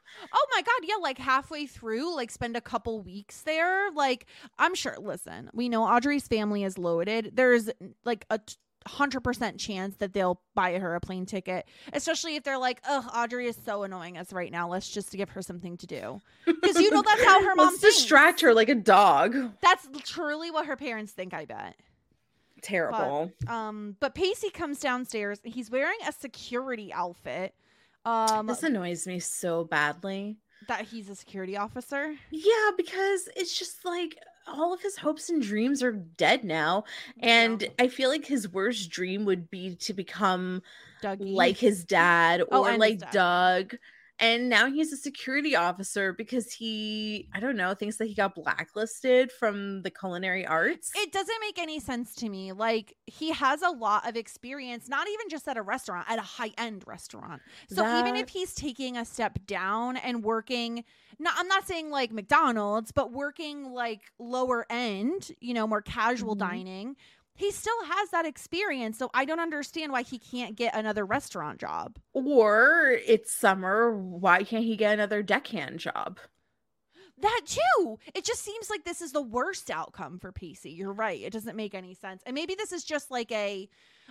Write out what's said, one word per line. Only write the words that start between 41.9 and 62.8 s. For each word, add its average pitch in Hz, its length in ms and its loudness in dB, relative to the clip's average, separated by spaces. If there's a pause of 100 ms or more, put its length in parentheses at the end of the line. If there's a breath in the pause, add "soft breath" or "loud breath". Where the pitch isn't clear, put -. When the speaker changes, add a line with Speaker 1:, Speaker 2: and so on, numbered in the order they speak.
Speaker 1:
Oh, 262 120 6
Speaker 2:
or - 80 4
Speaker 1:
and 233 60 2
his 226 40 2
Speaker 2:
like 220 180 6
Speaker 1:
dad. 180 140 -12
Speaker 2:
Doug. 180 640 4 (420 soft breath)
And 233 320 4
now 226 200 6
he's 311 220 0
a 277 60 -8
security 285 580 -2
officer 190 560 0
because 226 400 -6
he, 214 800 -8
I 190 80 -8
don't 254 160 -2
know, 185 180 0
thinks 214 220 -6
that 226 100 -4
he 208 80 -8
got 196 200 0
blacklisted 247 960 0
from 202 500 -4
the 185 80 -4
culinary 185 560 -4
arts. 185 480 0
Speaker 1:
It 359 180 -4
doesn't 427 280 -2
make 427 180 -8
any 311 200 -6
sense 247 380 -8
to 226 120 -6
me. 190 240 -8
Like, 220 440 -2 (100)
he 311 240 -6
has 294 320 0
a 359 80 4
lot 226 380 0
of 220 80 -6
experience, 247 720 -12
not 294 200 -2
even 427 200 -8
just 302 180 -10
at 269 100 -4
a 220 60 -4
restaurant, 202 480 -6
at 226 80 -2
a 208 40 -6
high-end 220 640 -8
restaurant. - 560 -16 (260 loud breath)
So 208 200 0
even 240 280 2
Speaker 2:
That - 0 -
Speaker 1:
if - 140 -4
he's 370 240 -6
taking 254 420 -8
a 233 80 -6
step 214 420 -6
down 208 500 -4
and 240 280 -4
working, 233 600 -4 (360 soft breath)
not, 320 160 -2
I'm 359 100 -2
not 381 200 0
saying, 330 240 -6
like, 262 200 -2
McDonald's, 220 800 2